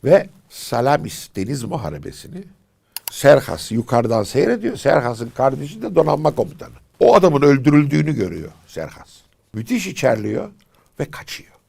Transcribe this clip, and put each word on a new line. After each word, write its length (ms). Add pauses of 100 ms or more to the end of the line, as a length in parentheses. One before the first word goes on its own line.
Ve 240 (200)
Salamis 880
deniz 280
muharebesini 800 (640)
Serhas 640
yukarıdan 500
seyrediyor. 540
Serhas'ın 540
kardeşi 520
de 120
donanma 400
komutanı. 400 (260)
O 140
adamın 280
öldürüldüğünü 720
görüyor 360 (160)
Serhas. 420 (440)
Müthiş 340
içerliyor 640 (500)
ve 100
kaçıyor. 400 (180)